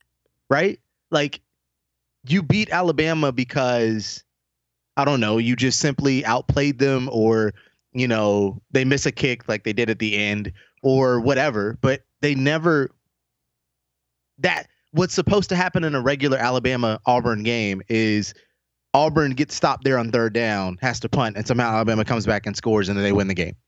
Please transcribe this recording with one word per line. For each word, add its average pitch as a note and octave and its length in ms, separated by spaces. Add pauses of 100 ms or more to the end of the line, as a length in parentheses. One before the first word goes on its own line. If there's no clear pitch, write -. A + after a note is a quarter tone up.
(500)
right? E3 300 (320)
Like, D3 300 (840)
you F3 160
beat G3+ 280
Alabama D#3+ 600
because, A#2+ 920 (720)
I C#3 100
don't C#3 140
know, A2 200
you A#2+ 160
just B2+ 240
simply C#3 460
outplayed C#3 520
them, C3 340
or, A2 420 (400)
you B2+ 140
know, G#2 540 (100)
they C3 140
miss C3+ 200
a D3 60
kick B2 380
like G#2+ 140
they A2 100
did A2 160
at G2+ 100
the G#2+ 180
end G#2 340 (320)
or C3 360
whatever, A#2+ 640
but C3+ 200 (200)
they D3 140
never, D3+ 540 (1500)
that, E3 300 (240)
what's F3 240
supposed G3 340
to F#3+ 60
happen F3+ 280
in D3+ 120
a B2+ 60
regular C3+ 360
Alabama-Auburn A#2+ 1040
game G#2+ 460
is G#2+ 440 (600)
Auburn D3+ 380
gets C3+ 240
stopped C#3+ 280
there C3+ 140
on A2+ 140
third A2+ 220
down, G#2 480
has B2 200
to A2+ 80
punt, A2+ 280
and - 100
somehow A#2 280
Alabama A2 300
comes A2+ 200
back G#2 200
and G2+ 100
scores, G#2+ 340
and G2+ 80
then G2+ 60
they G2+ 80
win G2+ 160
the F#2+ 60
game. F2 220 (120)